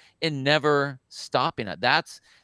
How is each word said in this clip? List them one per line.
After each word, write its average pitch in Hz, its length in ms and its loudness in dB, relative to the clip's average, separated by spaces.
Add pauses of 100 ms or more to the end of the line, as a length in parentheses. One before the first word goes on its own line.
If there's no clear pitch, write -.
(200)
and 147 240 -4
never 143 640 2
stopping 135 600 -4
it. 85 120 -8
That's, 135 400 0 (240)